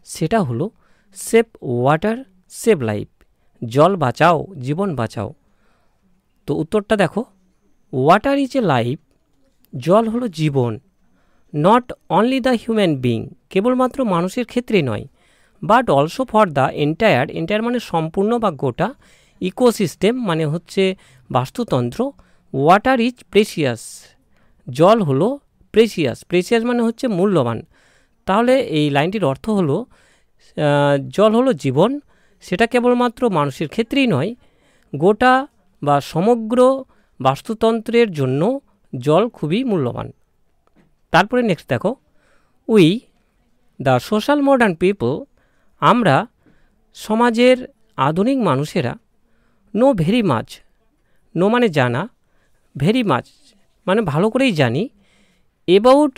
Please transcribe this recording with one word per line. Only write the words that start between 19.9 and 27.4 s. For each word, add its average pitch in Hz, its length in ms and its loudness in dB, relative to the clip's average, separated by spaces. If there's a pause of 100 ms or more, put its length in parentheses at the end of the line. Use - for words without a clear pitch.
মানে 175 320 -2
হচ্ছে 185 500 -4 (360)
বাস্তুতন্ত্র, 131 800 -4 (420)
"water 190 440 4
is 240 160 -2 (180)
precious", 151 480 0 (880)
জল 175 320 4
হলো 175 380 0 (320)
প্রেসিয়াস। 180 540 0
প্রেসিয়াস 180 380 0
মানে 240 180 -2
হচ্ছে 226 260 -4
মূল্যবান। 170 540 0 (640)